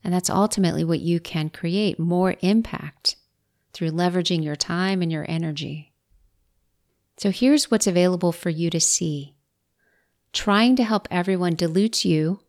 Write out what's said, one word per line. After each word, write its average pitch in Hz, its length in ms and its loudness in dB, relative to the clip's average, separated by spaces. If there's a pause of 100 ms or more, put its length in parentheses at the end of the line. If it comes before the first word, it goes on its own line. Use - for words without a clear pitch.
And 175 100 -2
that's 180 160 0
ultimately 190 540 2
what 160 160 0
you 170 180 0
can 156 320 -6
create, 190 480 -2
more 175 420 0
impact 196 760 -2 (560)
through 165 180 -2
leveraging 175 520 0
your 151 140 -4
time 185 460 -2
and 165 80 0
your 156 180 -4
energy. 156 640 -6 (1200)
So 196 140 0
here's 277 400 2
what's 220 160 2
available 180 460 2
for - 180 -4
you 165 200 -2
to 165 100 -2
see. 147 540 -2 (960)
Trying 226 440 4
to 254 80 2
help 214 260 -2
everyone 180 440 0
dilutes 175 500 0
you 165 440 0